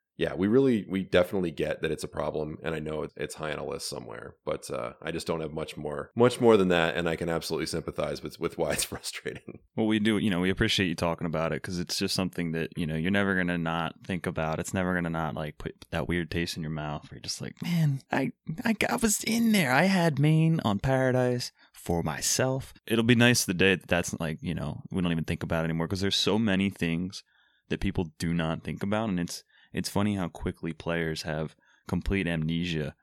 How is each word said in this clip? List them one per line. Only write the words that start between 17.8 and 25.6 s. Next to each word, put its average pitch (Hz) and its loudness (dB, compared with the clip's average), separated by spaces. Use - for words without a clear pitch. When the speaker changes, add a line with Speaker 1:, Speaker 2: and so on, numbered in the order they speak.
Speaker 2:
I, - 0
I, 226 2
I 233 0
was 220 0
in 226 2
there. 156 4
I 147 6
had 170 4
main 160 6
on 101 2
Paradise 127 2
for 85 -2
myself." 120 0
It'll 113 4
be 120 6
nice 120 6
the 98 -2
day 95 6
that - -12
that's, - 0
like, 78 -4
you 87 -4
know, 71 -6
we 95 -2
don't 87 0
even 82 -2
think - -2
about 82 0